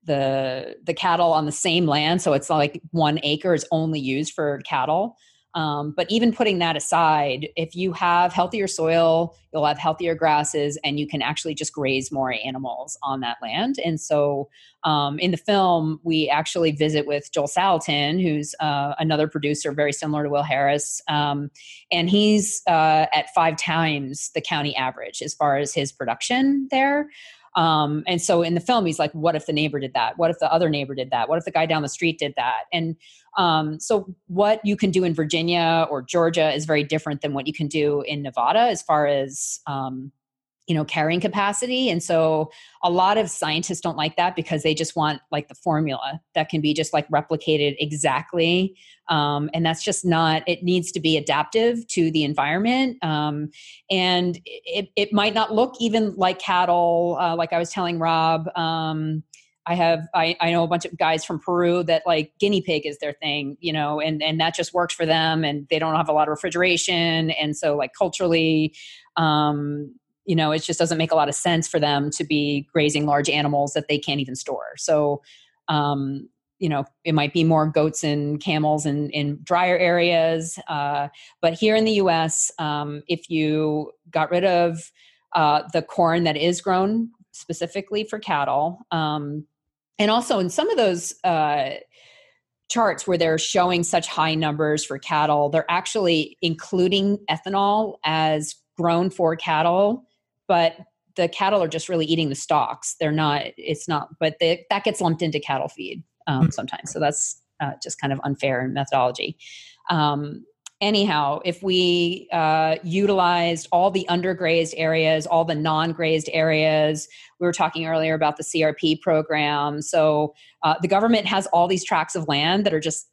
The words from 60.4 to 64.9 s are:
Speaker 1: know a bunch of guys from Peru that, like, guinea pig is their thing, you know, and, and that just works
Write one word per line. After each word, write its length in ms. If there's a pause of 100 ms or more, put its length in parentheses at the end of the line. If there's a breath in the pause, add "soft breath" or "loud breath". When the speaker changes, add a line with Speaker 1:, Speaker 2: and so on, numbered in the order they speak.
Speaker 1:
know 120
a 40
bunch 180
of 120
guys 280
from 140
Peru 440
that, 220
like, 340
guinea 220
pig 240
is 140
their 140
thing, 460
you 140
know, 260
and, 240
and 160
that 160
just 180
works 200